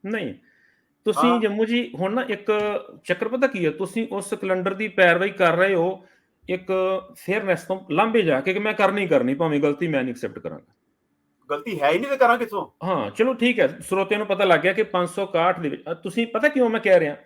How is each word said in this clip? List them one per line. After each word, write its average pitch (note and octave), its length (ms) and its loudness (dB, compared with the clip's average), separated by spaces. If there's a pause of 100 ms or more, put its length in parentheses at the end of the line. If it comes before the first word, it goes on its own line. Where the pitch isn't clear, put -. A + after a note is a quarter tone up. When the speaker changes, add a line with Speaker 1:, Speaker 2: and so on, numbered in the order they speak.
Speaker 1:
ਨਹੀਂ, G3 280 -6 (680)
ਤੁਸੀਂ G#3+ 260 4
Speaker 2:
ਹਾਂ। A#3+ 100 2
Speaker 1:
ਜੰਮੂ G#3+ 240 0
ਜੀ, A#3+ 300 -2
ਹੁਣ F#3+ 200 -2
ਨਾ B3+ 80 -2
ਇੱਕ G#3+ 300 -4 (520)
ਚੱਕਰ F#3 240 -2
ਪਤਾ B3+ 180 0
ਕੀ F#3+ 200 -2
ਹੈ, D3+ 40 4
ਤੁਸੀਂ G3 420 -4
ਉਸ G3 220 -6
ਕੈਲੰਡਰ F#3+ 400 -2
ਦੀ G#3+ 140 -4
ਪੈਰਵਾਈ F3+ 420 4
ਕਰ F3 260 4
ਰਹੇ F#3+ 180 4
ਹੋ F#3 320 0 (420)
ਇੱਕ F#3 180 -6 (500)
ਫੇਅਰਨੈਸ F#3+ 460 -2
ਤੋਂ F#3 180 -6 (100)
ਲਾਂਭੇ A3 320 4
ਜਾ E3 180 2
ਕੇ F#3 120 -2
ਕਿ G3 60 -2
ਮੈਂ G#3+ 160 -2
ਕਰਨੀ G3+ 320 2
ਕਰਨੀ, C#3+ 280 2
ਭਾਵੇਂ D3 260 0
ਗਲਤੀ C#3+ 280 0
ਮੈਂ C#3 140 0
ਨਹੀਂ B2+ 120 -6
ਐਕਸੈਪਟ - 240 -10
ਕਰਾਂਗਾ। - 360 -14 (760)
Speaker 2:
ਗਲਤੀ G#3+ 300 -6
ਹੈ C#3+ 100 2
ਹੀ F3 80 2
ਨਹੀਂ C#4 120 -4
ਤੇ C4+ 60 0
ਕਰਾਂ A#3+ 220 4
ਕਿੱਥੋਂ? G#3 480 -8
Speaker 1:
ਹਾਂ, C3+ 240 -2
ਚਲੋ B3 240 0
ਠੀਕ A#3+ 260 0
ਹੈ, D#3 200 2
ਸਰੋਤਿਆਂ G3 380 -2
ਨੂੰ G#3+ 80 -4
ਪਤਾ G3 180 0
ਲੱਗ E3+ 160 2
ਗਿਆ F3+ 120 2
ਕਿ G#3 100 -2
ਪੰਜ F3+ 260 -2
ਸੌ G3 160 -4
ਇਕਾਹਠ F3 360 0
ਦੇ D#3 80 -4
ਵਿੱਚ, C#3 220 -8
ਅ, E3+ 40 -4
ਤੁਸੀਂ G#3+ 320 -4
ਪਤਾ C#4+ 220 -4
ਕਿਉਂ B3+ 220 0
ਮੈਂ A3 100 -2
ਕਹਿ F#3 200 6
ਰਿਹਾ? D3 260 -4